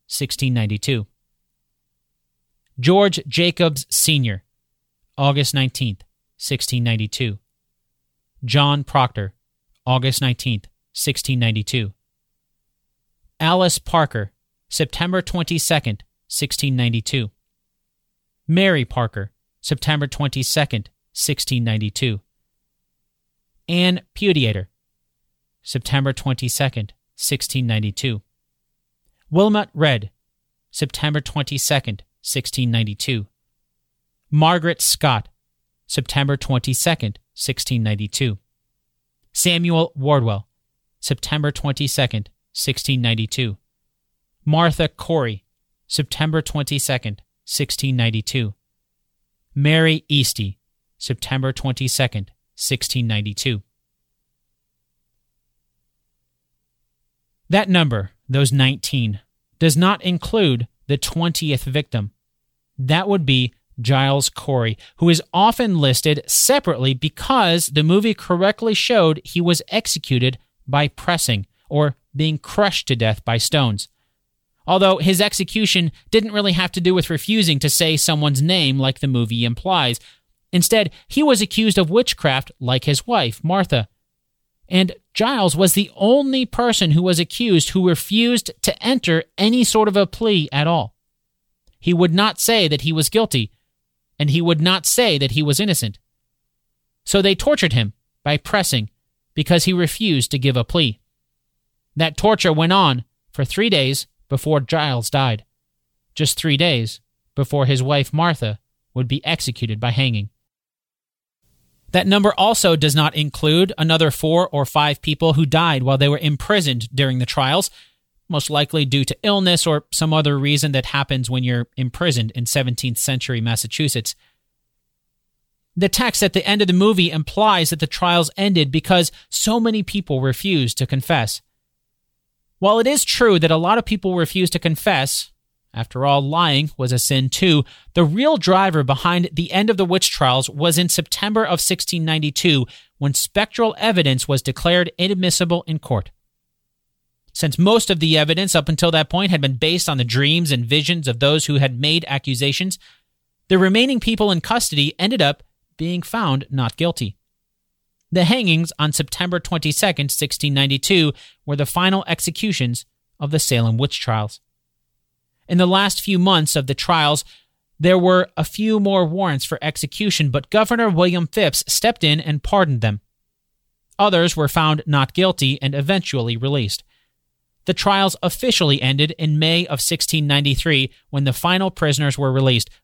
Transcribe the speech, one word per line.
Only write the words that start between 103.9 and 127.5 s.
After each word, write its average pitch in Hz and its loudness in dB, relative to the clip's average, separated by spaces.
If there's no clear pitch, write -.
before 147 0
Giles 135 -2
died, 127 0
just - -2
three 147 2
days 135 0
before 139 0
his 127 2
wife 139 0
Martha 151 0
would 127 -2
be 135 -6
executed 120 -4
by 120 -2
hanging. 113 -2
That 180 0
number 202 4
also 196 4
does 147 2
not 156 2
include 156 2
another 160 2
four 165 2
or 143 -2
five 147 0
people 156 0
who 156 2
died 156 2
while 135 2
they 143 4
were 143 2
imprisoned 147 -2
during 135 0
the 123 -2
trials, 143 0
most 151 -4
likely 147 0
due 135 0
to - -6
illness 190 2
or 151 0
some 156 0
other 147 2
reason 143 0
that 131 0
happens 135 -2
when 127 -2
you're 120 -2
imprisoned 123 -2
in 120 -6
seventeenth 127 -2
century 127 -4
Massachusetts. 117 -4
The 185 2
text 240 -2
at 196 2
the 190 -2
end 208 2
of 196 0
the 180 2
movie 185 4
implies 175 0